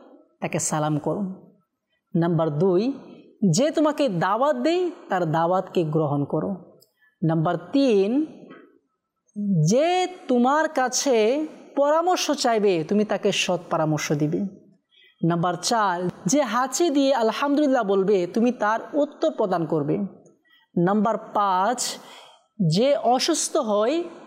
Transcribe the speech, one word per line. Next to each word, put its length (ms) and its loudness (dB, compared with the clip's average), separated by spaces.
তাকে 180 -4
সালাম 400 -2
করো। 220 -4
নাম্বার 420 0
দুই, 340 2
যে 200 2
তোমাকে 380 0
দাওয়াত 480 0
দেয় 340 0
তার 240 0
দাওয়াতকে 520 0
গ্রহণ 400 0
করো। 480 -6
নাম্বার 320 2
তিন, 680 2
যে 380 2
তোমার 400 2
কাছে 800 0
পরামর্শ 540 2
চাইবে 580 2
তুমি 160 2
তাকে 280 -2
সৎ 280 -2
পরামর্শ 420 0
দিবে। 280 -2
নাম্বার 300 2
চার, 540 0
যে 160 4
হাঁচি 480 0
দিয়ে 240 2
আলহামদুলিল্লাহ 680 2
বলবে 440 2
তুমি 260 0
তার 280 -2
উত্তর 380 0
প্রদান 360 -2
করবে। 320 -2
নাম্বার 400 2
পাঁচ, 800 -2
যে 280 2
অসুস্থ 600 0
হয় 460 0